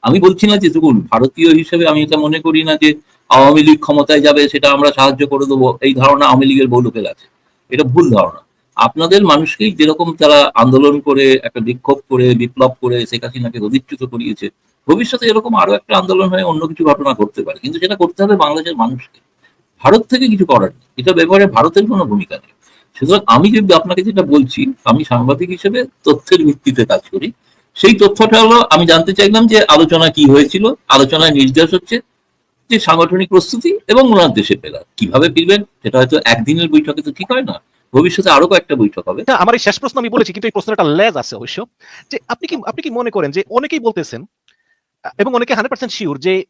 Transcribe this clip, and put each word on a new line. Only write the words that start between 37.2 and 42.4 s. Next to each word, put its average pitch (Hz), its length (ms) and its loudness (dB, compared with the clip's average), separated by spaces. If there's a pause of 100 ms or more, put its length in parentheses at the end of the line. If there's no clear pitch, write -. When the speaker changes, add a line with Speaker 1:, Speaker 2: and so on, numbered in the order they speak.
Speaker 1:
হয় 254 100 -2
না, - 180 -10 (340)
ভবিষ্যতে 175 360 0
আরো 151 160 4
কয়েকটা 175 300 -2
বৈঠক 104 320 -2
হবে। 117 140 -8
Speaker 2:
এটা - 120 0
আমার 233 200 0
এই 240 40 -2
শেষ - 220 -4
প্রশ্ন 269 180 -6
আমি 233 100 -6
বলেছি, 220 240 -4
কিন্তু 202 140 -8
এই 220 60 -4
প্রশ্নটা 214 320 -4
লেজ 165 320 0
আছে 120 200 -10
অবশ্য, 120 300 -12 (440)
যে 277 80 -10 (100)
আপনি 247 180 -10